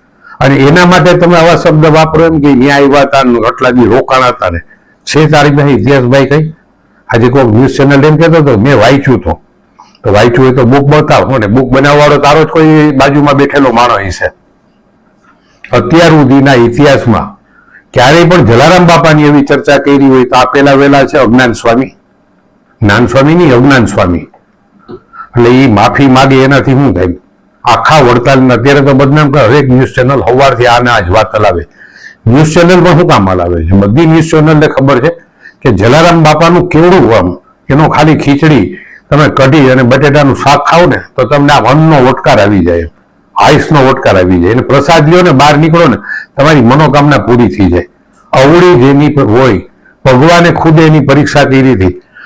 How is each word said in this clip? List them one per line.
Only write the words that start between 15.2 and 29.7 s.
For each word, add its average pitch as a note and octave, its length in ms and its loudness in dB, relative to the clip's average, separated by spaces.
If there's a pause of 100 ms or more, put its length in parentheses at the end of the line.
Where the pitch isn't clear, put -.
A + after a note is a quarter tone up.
અત્યાર E3 380 0
સુધીના C#3 440 2
ઇતિહાસમાં A#2+ 840 0 (560)
ક્યારેય C#3+ 320 2
પણ E3+ 200 2
જલારામ D3+ 420 2
બાપાની D#3 360 2
એવી D3 200 0
ચર્ચા C#3 360 -2
કરી C#3 300 0
હોય C3 160 2
તો B2+ 120 -4
આ B2+ 80 2
પેલા C#3 280 0
વેલા C#3 320 2
છે D3 140 -4
અજ્ઞાન A#2+ 340 0
સ્વામી, A#2 340 -4 (960)
જ્ઞાન G#2+ 240 0
સ્વામી C3+ 280 0
નહીં, E3+ 200 2
અજ્ઞાન C3 300 2
સ્વામી. F2+ 340 -4 (1200)
એટલે A#2+ 120 2
ઈ B2+ 220 2
માફી A#2+ 340 0
માગે C3+ 380 2
એનાથી C3+ 280 0
શું C3 220 0
થાય? F2+ 120 -2 (580)
આખા B2 360 0
વડતાલને B2+ 540 0
અત્યારે C#3 260 0
તો C#3 120 0
બદનામ C#3+ 380 0
કરે, C#3+ 120 0
હરેક C3+ 280 0